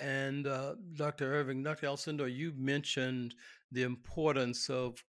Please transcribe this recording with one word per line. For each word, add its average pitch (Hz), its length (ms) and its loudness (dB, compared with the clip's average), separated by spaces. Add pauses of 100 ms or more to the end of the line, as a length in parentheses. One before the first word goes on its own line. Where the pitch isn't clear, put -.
and, 135 460 0
uh, 139 280 -2 (200)
Doctor 147 400 0
Irving, 135 280 0
Doctor 151 240 -2
Alcindor, 143 480 0
you 156 220 -2
mentioned 131 800 0 (360)
the 123 120 0
importance 127 880 2
of 127 440 -2